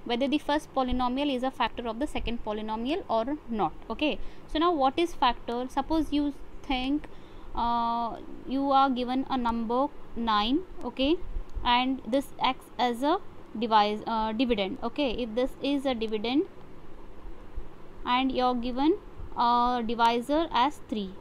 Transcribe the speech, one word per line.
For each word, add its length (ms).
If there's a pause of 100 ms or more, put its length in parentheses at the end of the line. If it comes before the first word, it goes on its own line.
whether 240
the 100
first 360
polynomial 600
is 80
a 80
factor 380
of 100
the 80
second 380
polynomial 640
or 300 (100)
not. 240 (180)
Okay, 280 (280)
so 120
now 140
what 260
is 160
factor? 540
Suppose 440
you 220 (280)
think, 460 (460)
uh, 640 (300)
you 240
are 200
given 380
a 80
number 520 (260)
nine, 460 (240)
okay, 320 (480)
and 420
this 220 (120)
acts 260 (120)
as 240
a 160 (400)
devise-, 480
uh, 260
dividend. 500
Okay, 300
if 220
this 180 (100)
is 240
a 80
dividend 500 (1600)
and 260
you're 240
given 440 (380)
a 500
divisor 680
as 360
three 220 (100)